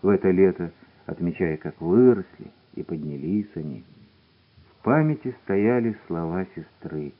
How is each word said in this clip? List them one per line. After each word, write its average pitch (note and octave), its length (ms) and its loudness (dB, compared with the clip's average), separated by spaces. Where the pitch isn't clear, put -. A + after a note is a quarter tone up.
в F#2 60 2
это G2 240 4
лето, F2+ 400 2
отмечая, E2 520 -4
как - 240 -12
выросли G2+ 680 2
и - 80 -10
поднялись D#2 720 -6
они. D2+ 280 -10
В - 120 -20
памяти D3 600 0
стояли A2 540 0
слова E2+ 380 -4
сестры D2+ 640 -12